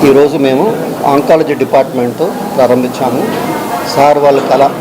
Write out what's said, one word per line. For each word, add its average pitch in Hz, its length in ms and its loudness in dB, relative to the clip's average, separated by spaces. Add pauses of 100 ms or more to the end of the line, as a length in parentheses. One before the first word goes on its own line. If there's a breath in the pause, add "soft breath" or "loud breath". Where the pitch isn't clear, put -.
ఈరోజు 139 280 4
మేము 139 400 0 (300)
ఆంకాలజీ 143 460 2
డిపార్ట్‌మెంట్ 127 640 -2 (380)
ప్రారంభించాము. 127 680 0 (720)
సార్ 147 220 4
వాళ్ళ 143 220 2
కల 131 300 2 (120)